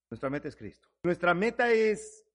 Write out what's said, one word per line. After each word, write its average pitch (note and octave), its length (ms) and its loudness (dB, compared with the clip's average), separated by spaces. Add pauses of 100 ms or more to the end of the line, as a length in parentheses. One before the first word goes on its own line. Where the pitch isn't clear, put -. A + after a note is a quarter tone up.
(100)
Nuestra C3 200 -6
meta D3 180 -6
es B2 80 -16
Cristo. - 320 -18 (140)
Nuestra F3 320 2
meta A#3 360 0
es A3 640 0